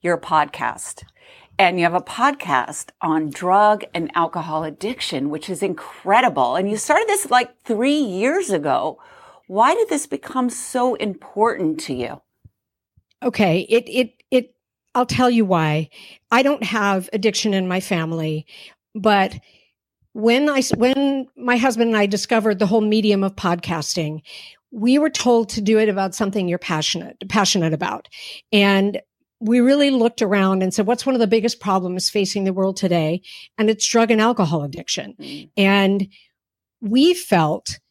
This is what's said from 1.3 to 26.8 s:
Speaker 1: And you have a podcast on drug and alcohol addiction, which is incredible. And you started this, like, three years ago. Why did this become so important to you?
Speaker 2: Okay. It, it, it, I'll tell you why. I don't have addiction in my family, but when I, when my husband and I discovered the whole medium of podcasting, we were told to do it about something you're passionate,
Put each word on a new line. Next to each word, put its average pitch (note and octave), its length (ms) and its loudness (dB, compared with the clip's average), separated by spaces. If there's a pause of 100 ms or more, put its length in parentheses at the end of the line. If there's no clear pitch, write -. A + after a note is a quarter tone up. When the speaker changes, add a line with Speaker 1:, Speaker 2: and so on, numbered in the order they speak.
Speaker 1:
And F3+ 200 4
you E3+ 60 2
have E3+ 100 2
a F3+ 60 2
podcast F#3 920 -2 (100)
on D#3 300 -2
drug G#3 520 2 (100)
and E3 220 -4
alcohol E3 480 -4
addiction, D#3 680 -6
which D3+ 200 -10
is F3+ 120 -6
incredible. F3+ 960 0
And F#3+ 160 -2
you G#3+ 60 -4
started G4+ 320 0
this, G4 200 -2
like, B3 240 2 (120)
three B3+ 340 0
years C4 500 -2
ago. D3 520 -2 (460)
Why A#3 280 2
did A4 140 0
this D4 180 -2
become - 420 -4
so B3 460 -2
important A3 880 -2
to - 120 -6
you? B2 280 -6 (1000)
Speaker 2:
Okay. F#3 460 0
It, B3 220 2
it, - 420 -2
it, B3+ 240 0 (400)
I'll B3 100 2
tell B3 240 2
you A#3 140 4
why. D#3+ 460 0 (420)
I A#3+ 120 4
don't C#4 200 0
have G3 480 -2
addiction G#3 420 0
in F#3+ 140 0
my F#3 140 -2
family, D#3+ 640 -4 (500)
but G3+ 420 2 (760)
when A#3+ 340 2
I, C#4 140 2 (160)
when C4+ 580 0
my B3 220 0
husband A#3 320 2
and A3 80 0
I G#3 80 4
discovered G3+ 540 0
the G#3 80 2
whole A3 120 4
medium G#3+ 420 2
of G3 140 -2
podcasting, E3 840 -4 (500)
we B3 260 2
were D4+ 120 2
told A#3+ 400 2
to - 120 -6
do G#3+ 160 2
it G#3+ 120 4
about F#3+ 260 -2
something G3 320 -2
you're F3 100 -2
passionate, - 680 -4